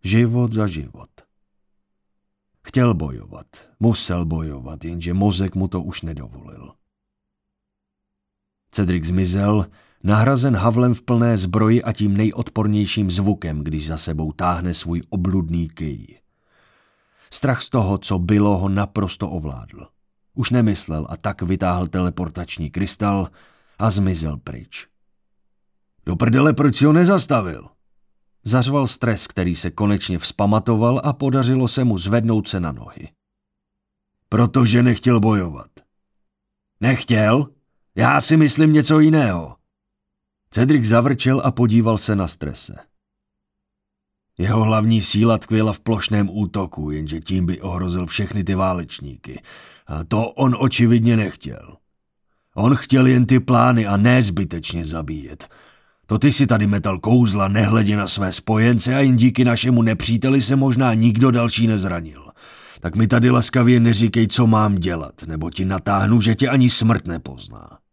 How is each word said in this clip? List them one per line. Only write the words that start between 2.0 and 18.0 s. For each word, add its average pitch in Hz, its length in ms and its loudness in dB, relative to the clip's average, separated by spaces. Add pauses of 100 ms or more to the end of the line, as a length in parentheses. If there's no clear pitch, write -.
Chtěl 123 260 2
bojovat, 65 540 -8 (320)
musel 92 460 0
bojovat, 78 600 -8
jenže 85 280 -8
mozek 95 420 0
mu 95 120 -2
to 87 140 -6
už - 200 -10
nedovolil. 69 720 -16 (2000)
Cedric 90 340 -2
zmizel, 95 640 0 (360)
nahrazen 120 520 2
Havlem 117 380 2
v - 80 -6
plné 117 360 0
zbroji 107 460 0
a 113 100 -6
tím 101 240 0
nejodpornějším 104 920 -2
zvukem, 90 520 -2
když 78 220 -6
za 78 120 -6
sebou 78 340 -6
táhne 87 420 -4
svůj 85 360 -4
obludný 87 600 -2
kyj. 69 500 -12 (1080)
Strach - 320 -2
z - 80 -6
toho, 101 280 0
co 95 220 -2